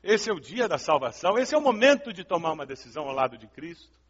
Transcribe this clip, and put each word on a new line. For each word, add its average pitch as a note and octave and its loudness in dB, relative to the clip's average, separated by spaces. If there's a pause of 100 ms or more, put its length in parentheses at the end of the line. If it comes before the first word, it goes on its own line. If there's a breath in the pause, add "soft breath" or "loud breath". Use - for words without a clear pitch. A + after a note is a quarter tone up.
Esse G#3+ 0
é G#3 -2
o E3 -6
dia G#3 -4
da D3+ 0
salvação, D#3 0
esse C#4+ -2
é - 6
o D4+ 4
momento C4 4
de F3+ -12
tomar E3 -2
uma D3+ -6
decisão C3 -10
ao C3+ -6
lado B2+ 0
de A2 -20
Cristo. - -18 (100)